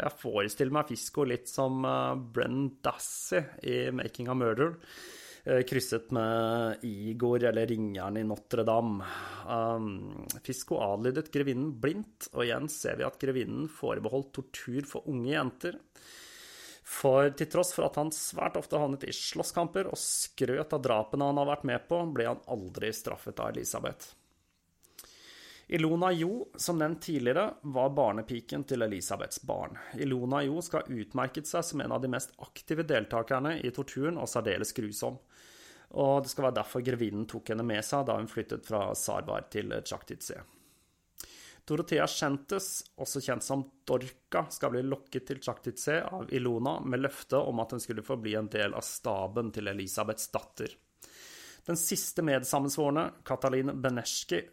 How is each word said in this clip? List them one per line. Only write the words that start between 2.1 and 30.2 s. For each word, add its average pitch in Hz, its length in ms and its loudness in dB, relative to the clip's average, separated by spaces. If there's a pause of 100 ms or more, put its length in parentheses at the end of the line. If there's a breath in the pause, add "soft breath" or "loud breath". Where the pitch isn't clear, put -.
Brendan 123 680 0
Dassey - 640 0 (180)
i 123 320 2
Making 123 340 -4
a 127 60 0
Murder, 127 400 4 (720 loud breath)
eh, 127 180 6
krysset 123 480 0
med 113 720 2
Igor 117 640 2
eller 113 220 4
ringeren 104 520 -2
i 110 80 -2
Notre 107 380 0
Dame. 110 400 4 (420 loud breath)
Um, 110 800 -2 (160)
Fischko - 400 -2
adlydet 117 480 0
grevinnen 139 500 0
blindt, 170 540 -4
og 123 80 0
igjen 120 260 0
ser - 280 -2
vi 127 80 0
at 131 140 -4
grevinnen 131 520 0
forbeholdt 117 640 -2
tortur 131 540 -6
for - 200 -6
unge 127 240 -2
jenter. 156 480 -2 (1040 loud breath)
For 139 480 6
til 151 160 -2
tross 175 260 2
for 165 140 2
at - 80 0
han 151 160 0
svært - 460 -4
ofte - 220 0
havnet 139 260 0
i - 100 -6
slåsskamper 170 720 -2
og - 120 -6
skrøt - 760 0
av 143 100 0
drapene 123 400 4
han 143 140 4
har 143 200 4
vært - 80 -12
med 120 240 0
på, 170 240 2
ble 120 140 2
han 123 220 -2
aldri 104 420 -4
straffet - 480 -6
av - 160 -2
Elisabeth. - 640 -6 (1500 loud breath)
Ilona 165 400 4
Jo, 180 380 0 (100)
som 170 220 0
nevnt 151 240 2
tidligere, 147 580 2
var 135 320 2
barnepiken 120 720 2
til 123 160 2
Elisabeths 98 640 -2
barn. 92 320 -4 (240 loud breath)
Ilona 131 400 2